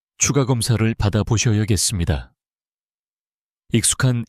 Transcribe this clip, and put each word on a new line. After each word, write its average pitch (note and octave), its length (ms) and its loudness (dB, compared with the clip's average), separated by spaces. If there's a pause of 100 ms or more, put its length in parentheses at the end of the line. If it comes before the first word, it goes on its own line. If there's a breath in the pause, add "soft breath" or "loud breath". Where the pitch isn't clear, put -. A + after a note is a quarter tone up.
(180)
추가 C3+ 260 0
검사를 A2+ 500 0
받아보셔야겠습니다." G2+ 1400 0 (1400)
익숙한 A#2+ 560 0